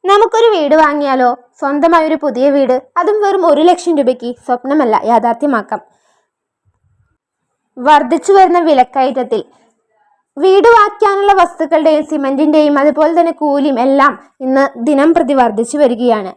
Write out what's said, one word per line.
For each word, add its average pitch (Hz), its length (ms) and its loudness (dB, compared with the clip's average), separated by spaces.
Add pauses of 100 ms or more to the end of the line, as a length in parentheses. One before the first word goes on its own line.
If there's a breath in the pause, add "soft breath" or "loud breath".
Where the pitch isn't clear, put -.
(180)
നമുക്കൊരു 453 360 2
വീട് 302 260 0
വാങ്ങിയാലോ? 285 480 0 (320)
സ്വന്തമായൊരു 311 640 0
പുതിയ 262 320 -2
വീട്, 262 200 0 (260)
അതും 415 220 -2
വെറും 392 280 0
ഒരു 285 180 2
ലക്ഷം 349 300 0
രൂപയ്ക്ക് 247 320 -4 (160)
സ്വപ്നമല്ല, 254 480 -2 (160)
യാഥാർത്ഥ്യമാക്കാം. 233 720 -2 (2000)
വർദ്ധിച്ചു 302 500 0
വരുന്ന 359 320 4
വിലക്കയറ്റത്തിൽ 254 720 -2 (1040)
വീട് 381 320 4
വാങ്ങിക്കാനുള്ള 403 640 0
വസ്തുക്കളുടെയും 320 720 0
സിമന്റിന്റെയും 294 720 0
അതുപോലെ 302 380 0
തന്നെ 339 200 0
കൂലിയും 285 460 -2
എല്ലാം 277 260 2 (340 soft breath)
ഇന്ന് 269 200 0 (220)
ദിനം 294 280 2
പ്രതി 285 240 0
വർദ്ധിച്ചു 233 420 -2
വരികയാണ്. 226 540 -2